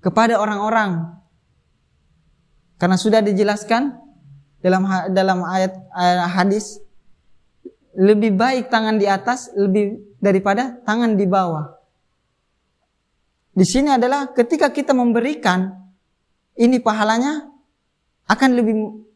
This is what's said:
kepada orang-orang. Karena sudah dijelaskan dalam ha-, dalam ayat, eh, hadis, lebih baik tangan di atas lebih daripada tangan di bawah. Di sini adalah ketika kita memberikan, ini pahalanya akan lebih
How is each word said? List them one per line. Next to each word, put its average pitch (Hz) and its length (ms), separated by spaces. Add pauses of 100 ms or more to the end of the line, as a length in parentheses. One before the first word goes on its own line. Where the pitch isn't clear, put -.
kepada 220 400
orang-orang. 208 800 (1600)
Karena 180 160
sudah 214 240
dijelaskan 208 720 (720)
dalam 185 260
ha-, 185 240
dalam 185 340
ayat, 190 300
eh, 180 560
hadis, 196 480 (1120)
lebih 208 420
baik 247 380
tangan 220 240
di 202 100
atas 196 480
lebih 202 460 (180)
daripada 202 640
tangan 226 320
di 196 140
bawah. 175 480 (1800)
Di 185 160
sini 277 240
adalah 262 400
ketika 285 400
kita 277 240
memberikan, 233 800 (800)
ini 240 240
pahalanya 233 720 (760)
akan - 300
lebih 220 200 (400)